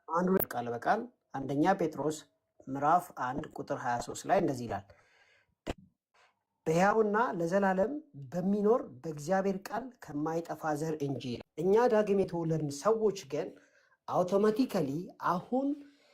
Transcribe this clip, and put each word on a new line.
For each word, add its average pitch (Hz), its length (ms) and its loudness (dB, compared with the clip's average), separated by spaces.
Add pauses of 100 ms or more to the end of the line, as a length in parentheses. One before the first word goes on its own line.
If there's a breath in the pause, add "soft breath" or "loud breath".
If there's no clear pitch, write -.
አንዱ 180 200 0 (180)
ቃል 120 220 -6
በቃል 165 320 0 (320)
አንደኛ 139 320 0 (100)
ጴጥሮስ 156 420 -2 (500)
ምዕራፍ 147 380 2 (140)
አንድ 131 320 -4
ቁጥር 139 260 -6
ሃያ 123 220 -2
ሦስት - 260 -10
ላይ 170 140 4
እንደዚህ 127 260 -2
ይላል፣ 101 200 -6 (1800 soft breath)
"በሕያውና 202 500 4 (160)
ለዘላለም 190 600 2 (320)
በሚኖር 202 560 2 (140)
በእግዚአብሔር 170 680 -2
ቃል 233 240 -8 (140)
ከማይጠፋ 160 640 -6 (140)
ዘር 156 260 -4
እንጂ" 135 260 -4
ይላል። 117 200 -8 (120)
እኛ 185 140 4 (160)
ዳግም 208 300 4
የተወለድን 160 560 0
ሰዎች 214 520 2
ግን 165 200 -4 (600 soft breath)
አውቶማቲካሊ 196 840 2 (380)
አሁን 233 400 0 (460 loud breath)